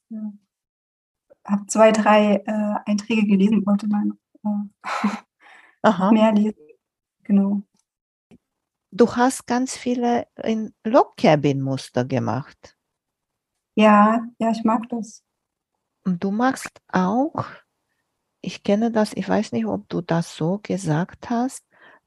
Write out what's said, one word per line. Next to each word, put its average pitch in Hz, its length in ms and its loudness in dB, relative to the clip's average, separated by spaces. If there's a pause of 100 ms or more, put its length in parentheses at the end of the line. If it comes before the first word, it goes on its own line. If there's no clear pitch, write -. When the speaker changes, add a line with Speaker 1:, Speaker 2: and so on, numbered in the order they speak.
(120)
Speaker 1:
äh, 220 40 -12 (1300)
habe 202 220 -4
zwei, 220 240 6
drei, 208 540 4
äh, 208 300 -4 (140)
Einträge 208 380 -2
gelesen, 196 400 2
wollte 202 200 0
mal 208 180 0
noch, 208 100 -4 (280)
äh, 208 400 -6
<laughs> - 1000 -8
Speaker 2:
Aha. 175 280 2
Speaker 1:
mehr 220 200 6
lesen. 208 260 0 (680)
Genau. 202 380 0 (1300)
Speaker 2:
Du 220 240 2
hast 247 300 0
ganz 247 320 -4
viele 240 500 -2 (160)
in 220 300 -4 (100)
Log-Cabin-Muster 139 1200 0
gemacht. 123 680 -6 (1000)
Speaker 1:
Ja, 214 500 6 (140)
ja, 226 120 -2
ich 226 120 -4
mag 220 260 -2
das. 226 340 -12 (800)
Speaker 2:
Und 180 200 -2
du 196 80 -2
machst 247 500 -4 (100)
auch, 226 540 -2 (960)
ich - 220 -12
kenne 220 280 0
das, 214 220 -2
ich 196 160 -6
weiß 196 220 -2
nicht, 233 160 -4
ob 202 200 -6
du 170 140 -6
das 165 340 -4
so 180 280 -4
gesagt 180 680 -4
hast, 247 340 -4 (440)